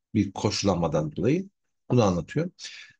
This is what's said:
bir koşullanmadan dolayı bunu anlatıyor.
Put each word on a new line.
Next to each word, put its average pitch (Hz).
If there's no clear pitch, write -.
bir 101
koşullanmadan 85
dolayı 151
bunu 123
anlatıyor. 104